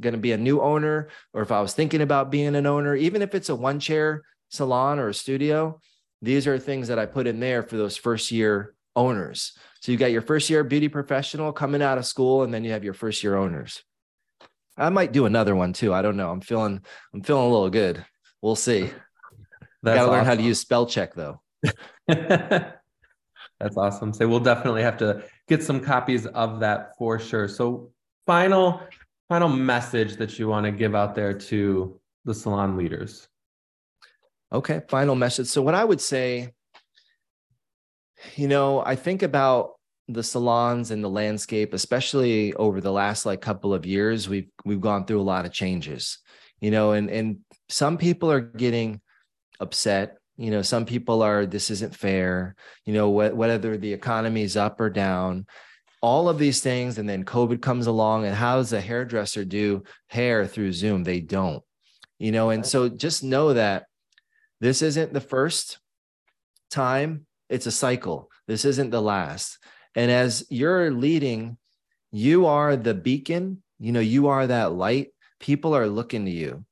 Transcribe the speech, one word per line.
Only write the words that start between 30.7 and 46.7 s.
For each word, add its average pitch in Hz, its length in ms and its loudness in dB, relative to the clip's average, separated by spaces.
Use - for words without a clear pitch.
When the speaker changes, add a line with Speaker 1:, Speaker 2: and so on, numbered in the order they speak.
Speaker 2:
give 107 240 0
out 101 180 0
there 101 200 -2
to 98 640 -2
the 117 100 -6
salon 101 440 -2
leaders. 87 500 -6
Speaker 1:
Okay, 151 360 -4
final 139 260 2
message. 123 340 0
So 143 140 0
what 156 140 2
I 208 80 2
would 208 180 2
say, 123 520 -4
you 143 120 -2
know, 139 380 4
I 131 100 0
think 190 280 -2
about 135 500 2
the 113 160 -6
salons 120 640 0
and 107 140 -4
the 98 60 -4
landscape, 107 600 -2
especially 117 840 0
over 101 260 0
the 98 100 -2
last, 101 360 -2
like, 95 140 -4
couple 101 340 -2
of 85 100 -4
years, 101 420 0
we've, 95 220 -4
we've 101 160 -2
gone 101 240 0
through 107 160 0
a - 0 -
lot 92 240 0
of 87 60 -8
changes, 78 640 -6
you 107 120 0